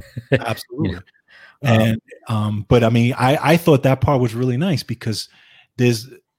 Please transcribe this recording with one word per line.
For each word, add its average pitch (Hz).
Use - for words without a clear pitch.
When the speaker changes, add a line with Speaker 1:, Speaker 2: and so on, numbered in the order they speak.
Speaker 1:
<laughs> -
You 87
know? -
Speaker 2:
Absolutely. 110
Speaker 1:
Um, 90
Speaker 2:
And, 113
um, 107
but 120
I 113
mean, 117
I, 127
I 170
thought 147
that 131
part 139
was 117
really 123
nice 165
because -
there's 123